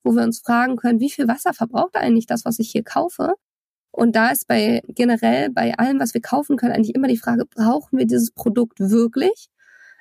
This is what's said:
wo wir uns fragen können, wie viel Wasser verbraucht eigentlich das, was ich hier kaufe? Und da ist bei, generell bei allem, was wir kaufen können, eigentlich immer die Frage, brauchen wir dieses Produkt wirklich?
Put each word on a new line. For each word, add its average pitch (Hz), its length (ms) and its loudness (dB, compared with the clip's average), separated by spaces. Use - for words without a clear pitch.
wo 240 80 2
wir 233 100 4
uns 226 200 -2
fragen 240 340 0
können, 240 240 0
wie 269 100 0
viel 269 180 -2
Wasser 285 280 -2
verbraucht 247 400 -4
eigentlich 226 320 2
das, 233 180 -4
was 226 140 -4
ich 220 100 -4
hier 226 140 -4
kaufe? - 500 -4
Und 233 260 2
da 226 140 2
ist - 180 -4
bei, 233 400 0
generell 240 600 0
bei 233 240 -2
allem, 269 260 0
was 254 140 -2
wir 233 80 -2
kaufen 285 340 -2
können, 240 160 0
eigentlich 220 220 0
immer 269 140 0
die 240 100 2
Frage, 233 300 -2
brauchen 247 500 0
wir 254 80 2
dieses 233 240 2
Produkt 233 500 -2
wirklich? 233 680 0